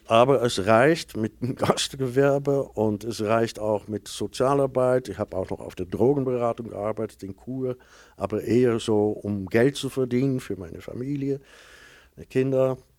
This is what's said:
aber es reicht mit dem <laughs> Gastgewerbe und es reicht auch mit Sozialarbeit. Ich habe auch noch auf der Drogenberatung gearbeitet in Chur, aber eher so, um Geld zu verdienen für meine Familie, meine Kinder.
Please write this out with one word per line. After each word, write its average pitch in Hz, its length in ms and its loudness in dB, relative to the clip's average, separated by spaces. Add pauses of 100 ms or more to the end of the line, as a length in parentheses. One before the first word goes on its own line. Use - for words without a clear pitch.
aber 120 360 6
es 107 240 0
reicht 135 500 4
mit 110 260 -6
dem 127 140 -4
<laughs> - 0 -
Gastgewerbe 139 1080 0
und 107 400 -2
es 110 180 -6
reicht 113 380 0
auch 107 300 -2
mit 104 180 -8
Sozialarbeit. 127 1000 0
Ich 92 100 -8
habe 98 180 -6
auch 95 140 -4
noch 98 100 -8
auf 82 140 -14
der 92 120 -8
Drogenberatung 120 800 -2
gearbeitet 104 560 -8
in 95 120 -12
Chur, 127 400 -8 (400)
aber 98 280 -4
eher 117 340 4
so, 104 320 2
um 104 360 -4
Geld 120 300 2
zu 135 120 -6
verdienen 127 500 0
für 101 180 -8
meine 85 240 -12
Familie, 139 600 -6 (720)
meine - 120 -18
Kinder. 131 500 0 (220)